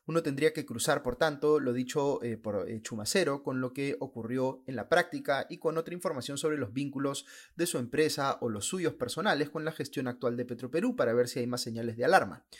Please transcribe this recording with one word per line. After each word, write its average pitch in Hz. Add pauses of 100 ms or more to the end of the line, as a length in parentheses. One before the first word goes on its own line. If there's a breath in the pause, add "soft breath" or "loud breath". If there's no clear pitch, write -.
Uno 160
tendría 151
que 156
cruzar, 139
por 123
tanto, 151
lo 127
dicho, 127
eh, 113
por, 101
eh, 110
Chumacero 143
con 131
lo 127
que 139
ocurrió 127
en 139
la 104
práctica 147
y 170
con 160
otra 160
información 151
sobre 151
los 110
vínculos 139 (300 loud breath)
de 170
su 170
empresa 139
o 123
los 104
suyos 180
personales 147
con 156
la 156
gestión 131
actual 123
de 120
Petroperú 139
para 120
ver 120
si -
hay 120
más 123
señales 113
de 120
alarma. 135 (160 loud breath)